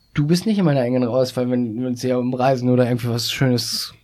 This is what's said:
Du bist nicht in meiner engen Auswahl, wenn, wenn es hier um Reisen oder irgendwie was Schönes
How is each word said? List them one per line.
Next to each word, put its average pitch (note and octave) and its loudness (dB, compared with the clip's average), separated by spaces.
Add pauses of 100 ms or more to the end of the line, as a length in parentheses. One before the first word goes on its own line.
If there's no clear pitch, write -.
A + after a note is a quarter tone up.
(140)
Du D3 2
bist F3 0
nicht G#3+ 0
in F#3+ 2
meiner C#3 2
engen B2 0
Auswahl, B2+ 0
wenn, B2 -2
wenn B2+ -4
es A#2+ -6
hier B2+ -2
um B2 -2
Reisen B2+ 2
oder B2 4
irgendwie A#2+ -2
was A#2 -4
Schönes - -2 (120)